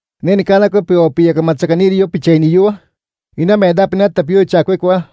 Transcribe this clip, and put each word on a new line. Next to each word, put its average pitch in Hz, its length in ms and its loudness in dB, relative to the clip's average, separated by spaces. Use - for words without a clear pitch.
Neni 190 220 0
kana 196 260 0
kue 202 120 -2
pio 170 280 0
pia 165 240 0
ka 151 80 -2
matsakaniri 165 560 0
yo 190 100 0
pichaini 160 460 0
yuwa. 196 260 0
Ina 185 200 0
me 190 160 2
da 190 140 0
pina 190 220 0
tapio 180 360 0
cha 170 180 0
kue 185 140 -4
kwa, 180 360 -2